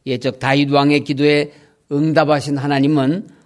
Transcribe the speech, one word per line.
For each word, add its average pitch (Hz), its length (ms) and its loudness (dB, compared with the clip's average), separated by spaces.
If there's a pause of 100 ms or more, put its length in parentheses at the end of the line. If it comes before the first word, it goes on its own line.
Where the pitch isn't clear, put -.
옛적 131 320 -4
다윗 139 320 0
왕의 143 340 2
기도에 147 480 0 (400)
응답하신 143 680 0
하나님은 143 720 0 (160)